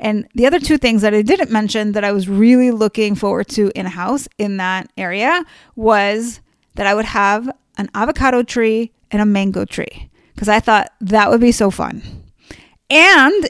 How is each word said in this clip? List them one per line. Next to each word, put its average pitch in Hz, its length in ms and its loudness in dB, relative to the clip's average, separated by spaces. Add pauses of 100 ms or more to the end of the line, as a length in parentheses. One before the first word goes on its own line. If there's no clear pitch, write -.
And 214 340 -4
the 240 120 2
other 320 140 2
two 294 180 0
things 226 240 0
that 214 120 2
I 214 80 2
didn't 311 280 0
mention 214 420 -2
that 202 120 -4
I 202 80 -2
was 190 160 -4
really 240 420 4
looking 214 440 -2
forward 196 340 -4
to 202 260 -2
in 185 120 -8
a 180 40 -8
house 190 460 -6
in 202 200 -4
that 185 400 -6
area 214 480 -2 (320)
was 214 640 0 (340)
that 202 120 -4
I 196 80 2
would 208 100 -2
have 208 440 -2 (300)
an 202 160 -6
avocado 247 480 0
tree 226 500 -2 (180)
and 208 120 0
a 214 40 2
mango 196 380 0
tree, - 460 -12 (260)
'cause 208 120 -6
I 214 120 4
thought 214 300 0 (100)
that 208 300 2
would 233 100 4
be 240 120 4
so 202 180 0
fun. - 320 -8 (880)
And 320 600 4